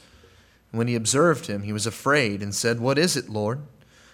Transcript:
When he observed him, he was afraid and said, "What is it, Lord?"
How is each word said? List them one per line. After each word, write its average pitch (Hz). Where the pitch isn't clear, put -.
When 117
he 120
observed 127
him, 104
he 104
was 104
afraid 117
and 101
said, 117
"What 135
is 170
it, -
Lord?" 107